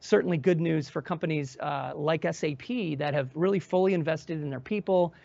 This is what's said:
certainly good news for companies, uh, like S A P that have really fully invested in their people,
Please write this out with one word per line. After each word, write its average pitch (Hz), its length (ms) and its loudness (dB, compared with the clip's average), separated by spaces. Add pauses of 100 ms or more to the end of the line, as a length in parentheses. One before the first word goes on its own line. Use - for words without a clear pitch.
certainly 180 360 2
good 160 240 2
news 160 280 0
for 160 120 -4
companies, 156 600 -4
uh, 139 340 -4
like 156 300 0
S 165 180 -2
A 151 120 0
P 196 400 -4
that 147 180 -2
have 139 200 0
really 185 260 2
fully 190 340 2
invested 160 480 -2
in 147 80 -4
their 135 100 -6
people, 180 540 0 (120)